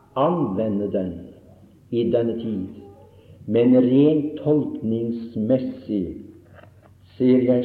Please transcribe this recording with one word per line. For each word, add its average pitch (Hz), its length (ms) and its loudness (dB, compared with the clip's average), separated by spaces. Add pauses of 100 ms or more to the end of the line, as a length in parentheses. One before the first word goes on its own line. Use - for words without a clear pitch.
(160)
anvende 110 760 0
den 92 200 -4 (800)
i 117 200 0
denne 117 300 0
tid, 101 260 -6 (800)
men 120 300 4
rent 139 640 2
tolkningsmessig 113 1700 -2 (1000)
ser 127 260 4
jeg 123 220 2